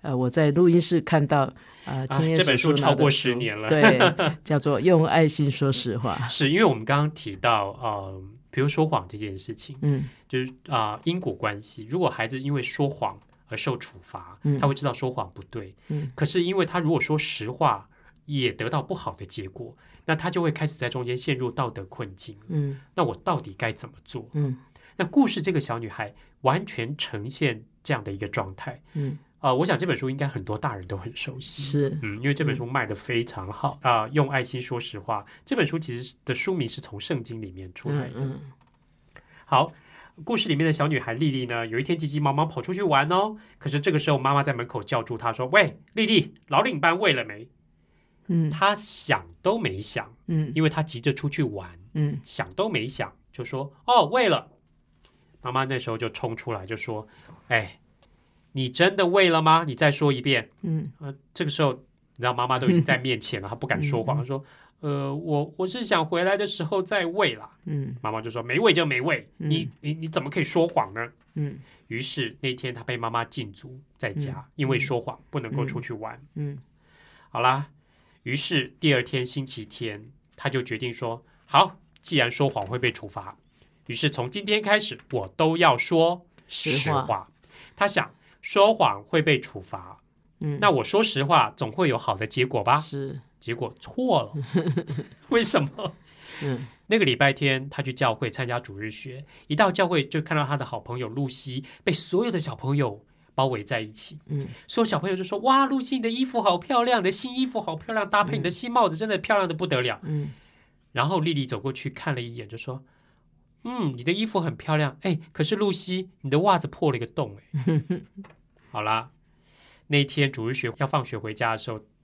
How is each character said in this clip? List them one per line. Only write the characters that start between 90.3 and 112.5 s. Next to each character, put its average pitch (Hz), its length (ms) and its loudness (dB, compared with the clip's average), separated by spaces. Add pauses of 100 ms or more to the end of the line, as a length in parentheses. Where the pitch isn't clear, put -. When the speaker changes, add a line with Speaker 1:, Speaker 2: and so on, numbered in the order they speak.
Speaker 1:
嗯。 147 200 -2
Speaker 2:
那 208 120 6
我 127 120 2
说 196 200 2
实 139 200 0
话 139 320 4
总 113 160 -4
会 175 160 2
有 120 100 2
好 113 180 0
的 101 100 -4
结 123 200 0
果 127 180 0
吧？ 120 140 6
Speaker 1:
是。 139 440 -6 (180)
Speaker 2:
结 117 160 -6
果 110 240 -6
错 240 420 0
了。 - 120 -8 (480)
Speaker 1:
<laughs> - 480 -10
Speaker 2:
为 233 140 4
什 220 180 4
么？ 180 320 -4 (500)
Speaker 1:
嗯。 131 240 -4 (200)
Speaker 2:
那 220 120 4
个 202 60 6
礼 131 100 4
拜 139 160 6
天， 135 380 0
他 143 120 -8
去 131 120 -6
教 123 200 2
会 113 160 -4
参 127 180 -6
加 120 120 -2
主 101 180 -12
日 107 140 -8
学， 127 340 -14 (220)
一 147 80 -2
到 196 160 6
教 185 160 2
会 165 180 2
就 156 160 -4
看 156 140 -4
到 147 100 2
他 143 120 -2
的 131 80 -6
好 117 140 -8
朋 120 200 -10
友 123 80 -4
露 131 220 -4
西 131 340 -8 (200)
被 185 100 2
所 - 320 0
有 240 40 -2
的 185 100 -2
小 139 160 -6
朋 135 200 -2
友 120 300 -2 (280)
包 131 140 2
围 117 160 -2
在 117 160 -2
一 110 100 -6
起。 151 380 -12
Speaker 1:
嗯。 143 200 -4 (200)
Speaker 2:
所 - 140 0
有 226 40 6
小 202 140 0
朋 175 100 -2
友 190 60 0
就 185 80 -4
说 202 240 -4
：“哇， 269 180 6
露 269 140 0
西， 254 160 -2
你 254 60 -2
的 226 80 0
衣 247 160 0
服 254 160 -2
好 185 160 4
漂 240 260 2
亮， 240 160 4
你 180 60 0
的 190 60 4
新 247 240 -6
衣 262 100 2
服 233 160 -6
好 160 140 -6
漂 226 180 -8
亮， 208 160 0
搭 208 140 6
配 156 140 0
你 143 60 -2
的 175 60 0
新 240 200 -4
帽 233 200 4
子， 156 60 -2
Speaker 1:
嗯。 - 20 -8
Speaker 2:
真 214 100 -2
的 208 100 0
漂 214 200 2
亮 190 100 4
得 165 60 -2
不 165 120 -2
得 143 160 2
了。” 120 220 -2
Speaker 1:
嗯。 147 300 -4 (580)
Speaker 2:
然 127 160 2
后 180 140 2
丽 165 120 0
丽 139 120 0
走 123 140 -6
过 131 120 -4
去 135 180 -8
看 139 240 -4
了 123 80 -4
一 117 140 -10
眼， 110 140 -12
就 113 80 -12